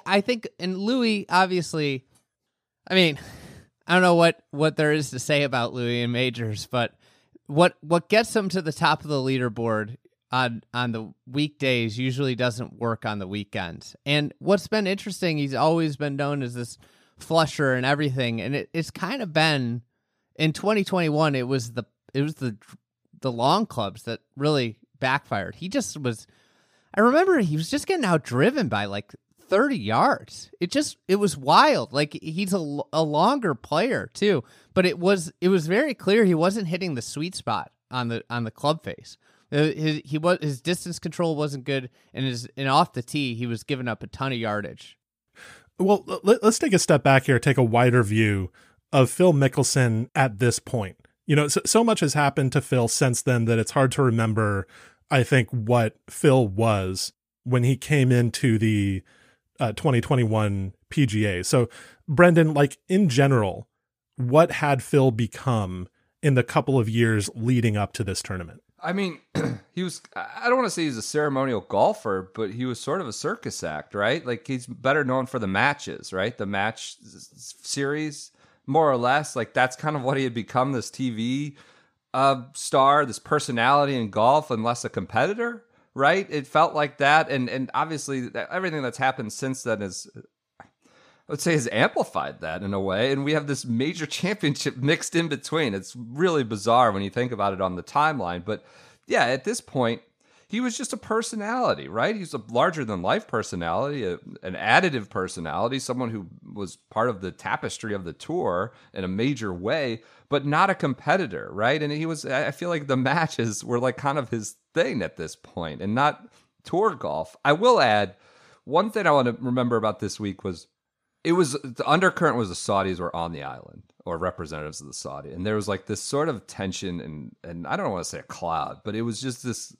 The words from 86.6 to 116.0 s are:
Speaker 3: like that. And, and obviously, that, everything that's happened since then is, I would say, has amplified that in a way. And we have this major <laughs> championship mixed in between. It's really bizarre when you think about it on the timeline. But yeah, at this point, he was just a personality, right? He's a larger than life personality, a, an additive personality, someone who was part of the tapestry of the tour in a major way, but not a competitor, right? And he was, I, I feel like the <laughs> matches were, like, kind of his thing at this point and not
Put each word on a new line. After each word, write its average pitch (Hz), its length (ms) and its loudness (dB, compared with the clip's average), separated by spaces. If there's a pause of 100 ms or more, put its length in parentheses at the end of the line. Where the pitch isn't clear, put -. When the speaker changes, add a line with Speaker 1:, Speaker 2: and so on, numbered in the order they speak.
Speaker 3:
like 147 240 -2
that. 143 320 4
And, 127 180 -2
and 127 260 -6
obviously, 139 540 -4
that, 107 220 -8
everything 170 320 -4
that's 120 160 -6
happened 131 340 -2
since 131 300 -8
then 107 200 -2
is, 92 260 -10 (520)
I - 40 -20 (640)
would 147 120 -8
say, 175 120 0
has 135 200 0
amplified 90 680 -2
that 82 220 -8
in 98 100 -4
a 98 80 -2
way. 98 300 0
And 139 140 -2
we 147 80 -2
have 147 140 -2
this 143 180 -6
major 143 420 -4
<laughs> - 140 -10
championship 170 560 -4
mixed 147 400 -2
in 170 120 0
between. 143 460 -4
It's 98 220 -10
really 139 480 0
bizarre 113 480 4
when 98 100 -4
you 98 80 -6
think 123 220 -2
about 101 220 0
it 92 60 -4
on 92 140 0
the 87 80 -8
timeline. 110 600 -2
But 107 200 -6 (420)
yeah, 196 180 2
at 123 200 -2
this 226 160 -6
point, 117 420 -4 (460)
he 214 120 -6
was 247 160 -4
just - 160 -8
a 226 60 -6
personality, 220 920 -4
right? 120 260 -2
He's 190 200 -8
a 117 160 -8
larger 151 340 2
than 104 160 -4
life 123 260 -2
personality, 107 800 -4
a, 90 140 -4 (240)
an 92 120 -8
additive 127 540 2
personality, 92 680 -4
someone 127 320 -6
who 104 160 -10 (260)
was 101 240 -12 (140)
part 113 180 0
of 98 140 -6
the 92 100 -6
tapestry 104 600 -6
of 95 100 -8
the 85 80 -10
tour 110 640 -4 (180)
in 95 100 -8
a 90 60 -4
major 110 420 -2
way, 113 520 -4 (260)
but 139 160 0
not 156 240 2
a 190 60 0
competitor, 135 800 -2
right? 123 300 0
And 147 80 -4
he 151 140 -4
was, 160 220 -6
I, 135 220 -2
I - 20 -4
feel 175 180 -8
like 160 180 -4
the 135 100 2
<laughs> - 20 2
matches 131 640 -2
were, 120 140 -2
like, 123 180 0
kind 143 220 -2
of 123 100 -4
his 110 280 -6 (180)
thing 170 260 0
at 80 160 -6
this 82 200 -10
point 80 440 -10
and 101 140 -4
not 143 340 0 (360)